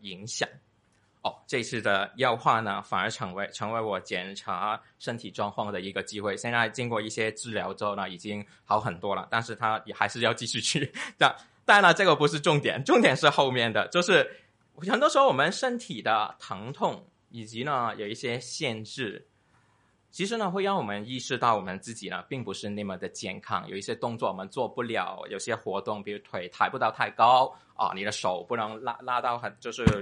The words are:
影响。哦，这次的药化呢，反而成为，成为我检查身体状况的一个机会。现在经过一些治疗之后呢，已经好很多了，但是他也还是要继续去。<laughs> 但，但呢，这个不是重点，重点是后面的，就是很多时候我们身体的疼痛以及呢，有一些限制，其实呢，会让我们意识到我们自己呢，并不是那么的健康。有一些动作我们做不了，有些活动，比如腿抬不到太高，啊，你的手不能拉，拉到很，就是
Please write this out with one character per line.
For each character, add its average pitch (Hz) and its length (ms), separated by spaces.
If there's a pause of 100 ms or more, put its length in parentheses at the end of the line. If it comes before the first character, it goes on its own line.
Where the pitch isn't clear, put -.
影 98 260
响。 - 220 (720)
哦， - 120 (140)
这 131 160
次 117 180
的 101 340
药 127 200
化 120 240
呢， 101 200
反 98 200
而 95 100
成 95 240
为， 98 140
成 110 240
为 113 80
我 104 180
检 95 380
查 101 440 (200)
身 117 180
体 95 140
状 104 180
况 104 220
的 92 80
一 95 120
个 98 80
机 104 200
会。 101 160
现 117 160
在 117 160
经 120 200
过 113 120
一 107 80
些 110 240
治 117 180
疗 95 240
之 107 100
后 101 120
呢， 95 120
已 92 80
经 104 300 (180)
好 107 140
很 110 220
多 98 160
了， 95 120
但 113 140
是 117 120
他 110 300
也 104 80
还 104 160
是 117 120
要 117 120
继 120 140
续 117 140
去。 - 300 (120)
<laughs> - 160
但， 143 160 (300)
但 202 180
呢， 175 100
这 196 120
个 170 100
不 143 140
是 156 100
重 147 220
点， 123 240
重 254 160
点 156 160
是 151 120
后 139 220
面 120 200
的， 104 180
就 175 120
是 175 300 (580)
很 254 120
多 294 80
时 311 100
候 269 80
我 220 60
们 143 180
身 247 260
体 160 240
的 110 380
疼 107 340
痛 147 320 (260)
以 117 140
及 110 200
呢， 127 320
有 104 100
一 107 80
些 120 240
限 120 460
制， - 420 (880)
其 - 120
实 220 120
呢， 214 120
会 190 140
让 196 140
我 170 60
们 104 240
意 127 120
识 123 180
到 117 200
我 104 40
们 95 200
自 117 120
己 98 160
呢， 90 200
并 131 160
不 98 100
是 110 140
那 104 160
么 98 120
的 90 120
健 101 320
康。 - 280
有 98 80
一 98 40
些 117 120
动 117 240
作 113 120
我 95 40
们 95 160
做 120 200
不 123 140
了， 95 460
有 101 80
些 95 200
活 98 240
动， 104 200
比 101 120
如 104 80
腿 90 280
抬 - 220
不 135 80
到 117 120
太 113 200
高， 123 440 (200)
啊， 92 200
你 95 80
的 104 80
手 90 320
不 120 140
能 110 260
拉， 123 200
拉 127 180
到 120 180
很， 107 220
就 120 100
是 117 140 (180)